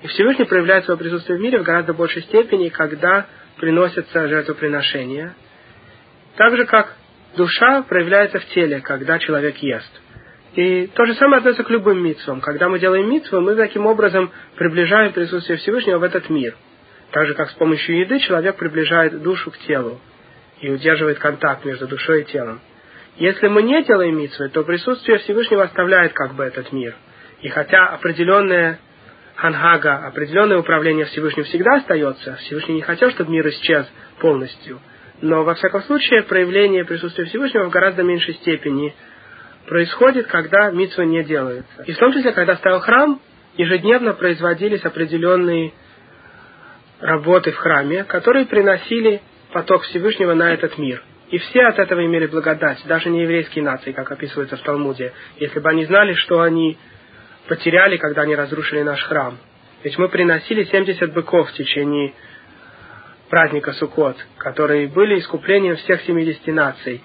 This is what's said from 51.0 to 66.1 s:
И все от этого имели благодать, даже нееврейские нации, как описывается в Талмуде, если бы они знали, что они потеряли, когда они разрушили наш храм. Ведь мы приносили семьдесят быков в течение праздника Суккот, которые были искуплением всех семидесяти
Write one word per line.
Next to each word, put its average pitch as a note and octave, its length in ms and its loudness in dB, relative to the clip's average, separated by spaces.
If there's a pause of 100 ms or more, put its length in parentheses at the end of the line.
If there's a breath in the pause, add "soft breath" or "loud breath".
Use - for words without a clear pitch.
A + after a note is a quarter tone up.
И F3+ 80 -2
все B3 280 2
от A3 120 2
этого F3+ 260 0
имели E3 220 0
благодать, D#3 600 -2
даже D#3+ 240 -2
нееврейские E3 520 -2
нации, C3+ 300 -4
как C3 180 -8
описывается C3+ 460 -8
в C3 60 -16
Талмуде, C3+ 500 -4 (240 loud breath)
если D3 240 -6
бы D3+ 100 0
они D#3+ 140 0
знали, F#3+ 300 4
что E3 260 2
они E3 360 0 (680 loud breath)
потеряли, F3 520 2
когда D3+ 240 -2
они D3+ 120 0
разрушили D3 480 -4
наш D3 220 -4
храм. B2+ 340 -4 (460)
Ведь C#3 140 -6
мы F3+ 100 2
приносили F3 560 0
семьдесят F3+ 480 0
быков E3 380 0
в - 20 -20
течение C#3+ 600 -4 (1120 loud breath)
праздника D3+ 440 0
Суккот, D3 440 -2 (220)
которые D3 500 -2
были F#3+ 320 2
искуплением F3+ 560 0
всех D#3+ 260 -6
семидесяти D#3+ 480 -4